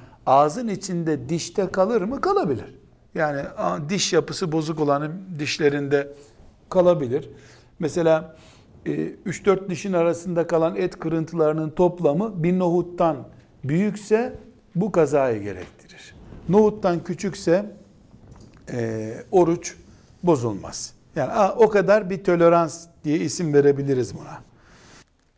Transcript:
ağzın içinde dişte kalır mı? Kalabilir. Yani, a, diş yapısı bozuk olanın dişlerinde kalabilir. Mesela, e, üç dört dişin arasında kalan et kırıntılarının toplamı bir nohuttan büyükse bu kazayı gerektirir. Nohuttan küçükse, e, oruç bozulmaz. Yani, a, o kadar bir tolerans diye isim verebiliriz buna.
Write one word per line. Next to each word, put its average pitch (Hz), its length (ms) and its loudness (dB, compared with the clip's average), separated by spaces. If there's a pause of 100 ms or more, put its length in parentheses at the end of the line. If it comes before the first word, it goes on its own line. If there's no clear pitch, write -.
(260)
ağzın 151 420 4
içinde 160 640 -4
dişte 175 420 -4
kalır 202 300 0
mı? 233 200 -6
Kalabilir. 320 540 -2 (400)
Yani, 151 240 -2
a, 175 500 -6
diş 185 240 -2
yapısı 156 380 0
bozuk 156 280 -2
olanın 151 420 0 (180)
dişlerinde 143 720 0 (560)
kalabilir. 165 600 2 (500)
Mesela, 160 560 0 (500)
e, - 60 -4 (340)
üç - 200 -6
dört 190 240 0
dişin 185 240 -6
arasında 170 540 0
kalan 165 280 0
et 180 240 -4
kırıntılarının 160 680 -2
toplamı 175 720 0
bir 185 160 2
nohuttan 170 680 0 (360)
büyükse 208 760 -2 (360)
bu 185 160 -2
kazayı 135 520 2
gerektirir. - 720 -14 (340)
Nohuttan 202 540 2
küçükse, 185 760 -2 (920)
e, 113 420 -6 (180)
oruç 170 440 2 (480)
bozulmaz. 117 680 -2 (220)
Yani, 135 160 -4
a, 196 240 2
o 226 140 6
kadar 196 400 4
bir 196 140 -6
tolerans 170 640 4 (160)
diye 151 140 0
isim 165 360 -4
verebiliriz 139 640 4
buna. - 260 -16 (960)